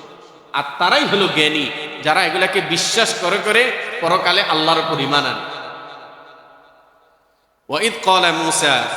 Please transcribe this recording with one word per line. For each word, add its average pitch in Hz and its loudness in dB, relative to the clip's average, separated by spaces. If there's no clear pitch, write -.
আর 139 -2
তারাই 240 2
হলো 202 2
জ্ঞানী, 151 0
যারা 156 2
এগুলাকে 185 0
বিশ্বাস 208 0
করে 180 0
করে 214 4
পরকালে 202 2
আল্লাহর 160 2
উপর 160 -2
ঈমান 139 2
আনে। 123 -4
وَإِذْ 190 0
قَالَ 185 4
مُوسَى 160 2